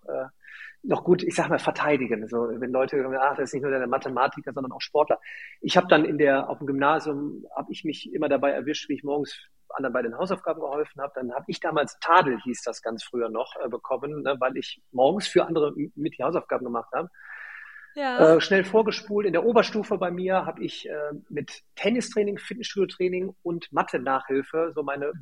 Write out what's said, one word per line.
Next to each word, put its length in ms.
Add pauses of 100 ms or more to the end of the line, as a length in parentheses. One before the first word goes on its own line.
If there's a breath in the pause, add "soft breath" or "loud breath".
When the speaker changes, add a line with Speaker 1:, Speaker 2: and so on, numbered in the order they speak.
Speaker 1:
äh, 180 (560 loud breath)
noch 220
gut, 180
ich 140
sag 140
mal, 100
verteidigen. 680
So, 220
wenn 220
Leute 300
sagen, 180
„Ach, 160
das 140
ist 40
nicht 100
nur 80
der 160
Mathematiker, 640
sondern 200
auch 100
Sportler.“ 380 (420 loud breath)
Ich 160
hab 120
dann 160
in 120
der, 320
auf 80
dem 100
Gymnasium, 800 (100)
hab 140
ich 140
mich 300
immer 160
dabei 220
erwischt, 380
wie 60
ich 80
morgens 480 (240)
anderen 180
bei 80
den 160
Hausaufgaben 440
geholfen 400
hab. 120
Dann 200
hab 140
ich 120
damals, 400
Tadel 440
hieß 200
das 180
ganz 220
früher 260
noch, 340
äh, 60
bekommen, 540
ne, 160
weil 180
ich 240 (100)
morgens 360
für 180
andere 300
m-, 200
mit 220
die 60
Hausaufgaben 420
gemacht 280
hab. 140 (880 loud breath)
Speaker 2:
Ja. 420
Speaker 1:
Äh, 60
schnell 220
vorgespult. 640
In 80
der 120
Oberstufe 520
bei 140
mir 340
hab 160
ich, 260
äh, 60 (340)
mit 340 (140)
Tennistraining, 640
Fitnessstudio-Training 1080
und 300
Mathe-Nachhilfe 1000
so 100
meine 280 (100)